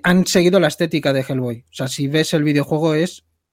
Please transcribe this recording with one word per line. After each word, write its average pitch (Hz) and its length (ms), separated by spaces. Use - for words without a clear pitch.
han 180 220
seguido 180 340
la 165 80
estética 156 460
de 135 140
Hellboy. 123 420
O - 40
sea, 131 140
si 139 200
ves 156 260
el 156 100
videojuego 151 520
es 170 300